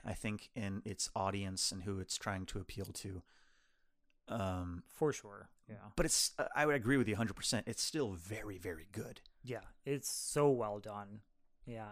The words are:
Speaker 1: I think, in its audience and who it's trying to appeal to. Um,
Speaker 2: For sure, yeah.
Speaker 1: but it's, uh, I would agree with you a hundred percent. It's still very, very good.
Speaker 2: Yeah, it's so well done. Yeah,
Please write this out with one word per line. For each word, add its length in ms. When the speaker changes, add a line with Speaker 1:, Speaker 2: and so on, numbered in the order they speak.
Speaker 1:
I 100
think, 400
in 300
its 300
audience 580
and 120
who 160
it's 160
trying 300
to 120
appeal 280
to. 360
Um, 600
Speaker 2:
For 240
sure, 360
yeah. 80
Speaker 1:
but 100
it's, 320
uh, 180
I 120
would 80
agree 220
with 100
you 80
a 20
hundred 180
percent. 340
It's 140
still 320
very, 440
very 320
good. 300
Speaker 2:
Yeah, 160
it's 260
so 400
well 300
done. 400
Yeah, 280